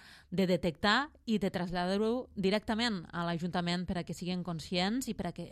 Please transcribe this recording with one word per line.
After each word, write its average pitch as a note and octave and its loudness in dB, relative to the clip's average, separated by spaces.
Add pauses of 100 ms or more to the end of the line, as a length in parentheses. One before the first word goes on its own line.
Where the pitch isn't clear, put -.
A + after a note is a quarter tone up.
(300)
de F3+ 2
detectar G3+ 2 (160)
i A3 4
de F#3 0
traslladar-ho F#3+ 0
directament G#3 2 (100)
a E3+ -2
l'Ajuntament F3 0
per F3+ -2
a D#3+ -4
que E3 -8
siguin F3+ -4
conscients F3+ -2
i G#3+ -2
per F#3 -4
a E3+ -6
que, E3+ -10